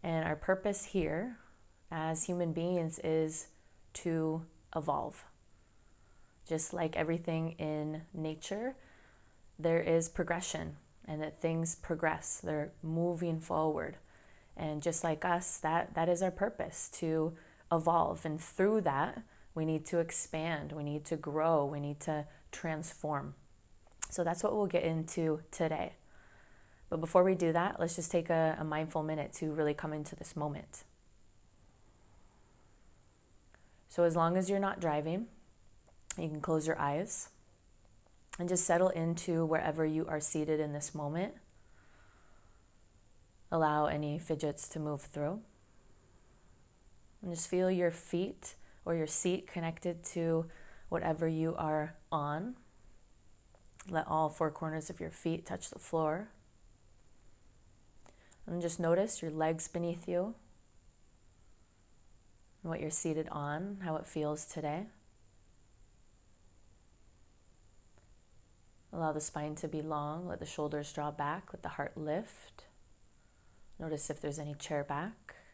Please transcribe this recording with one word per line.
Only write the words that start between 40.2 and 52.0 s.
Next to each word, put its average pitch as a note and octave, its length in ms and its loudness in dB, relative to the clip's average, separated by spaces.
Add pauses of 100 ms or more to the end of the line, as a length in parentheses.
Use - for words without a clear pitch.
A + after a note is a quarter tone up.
seated D3+ 380 6
in D3+ 120 -2
this D3 220 -2
moment. D#3 400 -4 (2250)
Allow D3+ 360 4
any D3 320 -2
fidgets D3 500 -2
to D#3+ 100 -2
move D3+ 220 -4
through. D#3+ 400 -4 (1800)
And F3+ 120 -6
just E3+ 160 2
feel F#3 220 4
your F3 200 4
feet - 600 -2 (320)
or E3+ 80 0
your D#3+ 140 0
seat - 400 4
connected E3+ 640 -4
to E3 320 2 (440)
whatever E3 380 0
you D#3+ 300 0
are D#3 380 -2 (160)